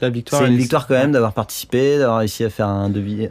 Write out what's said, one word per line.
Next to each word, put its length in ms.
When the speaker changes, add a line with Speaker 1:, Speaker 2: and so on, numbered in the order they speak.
Speaker 1:
La 80
victoire, 320
Speaker 2:
c'est 60
une 60
Speaker 1:
elle, 60
Speaker 2:
victoire 260
quand 80
même 120
Speaker 1:
ouais. 60
Speaker 2:
d'avoir 200
participé, 640
d'avoir 200
réussi 260
à 60
faire 180
un 220
devis, 400